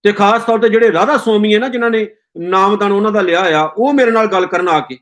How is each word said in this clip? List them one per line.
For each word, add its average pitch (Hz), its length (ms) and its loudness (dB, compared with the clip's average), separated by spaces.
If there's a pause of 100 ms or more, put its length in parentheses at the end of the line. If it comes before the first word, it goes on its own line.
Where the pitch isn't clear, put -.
ਤੇ 208 100 2
ਖਾਸ 208 300 0
ਤੌਰ 226 160 0
ਤੇ 226 100 2
ਜਿਹੜੇ 220 240 2
ਰਾਧਾ 220 240 0
ਸੁਆਮੀ 214 380 0
ਹੈ 208 40 2
ਨਾ, 262 100 -2
ਜਿਨ੍ਹਾਂ 240 220 -2
ਨੇ 220 180 -2 (300)
ਨਾਮਦਾਨ 196 540 0
ਉਹਨਾਂ 208 200 0
ਦਾ 208 80 0
ਲਿਆ 175 200 0
ਆ, 156 360 0
ਉਹ 269 180 0
ਮੇਰੇ 254 160 2
ਨਾਲ 220 160 0
ਗੱਲ 185 200 0
ਕਰਨ 180 220 -2
ਆ 156 120 2
ਕੇ 127 220 -14